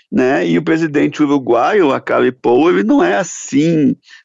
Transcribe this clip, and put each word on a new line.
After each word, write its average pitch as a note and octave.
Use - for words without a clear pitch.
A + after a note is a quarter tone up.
né? C3
E E3
o E3+
presidente D3+
uruguaio, C#3+
Lacalle B2
Pou, B2+
ele F3+
não G3+
é, G3
assim, D#3